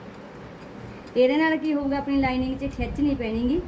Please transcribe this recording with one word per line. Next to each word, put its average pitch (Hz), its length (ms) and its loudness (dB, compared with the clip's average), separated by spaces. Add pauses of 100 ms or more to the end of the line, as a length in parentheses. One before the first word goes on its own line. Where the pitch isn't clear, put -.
(1160)
ਇਹਦੇ 254 200 6
ਨਾਲ 320 200 4
ਕੀ 294 180 0
ਹੋਊਗਾ, 285 240 0
ਆਪਣੀ 277 220 2
ਲਾਈਨਿੰਗ 254 360 0
'ਚ 269 200 -4
ਖਿੱਚ - 240 -4
ਨਹੀਂ 285 160 4
ਪੈਣੀ 226 320 0
ਗੀ। 311 200 2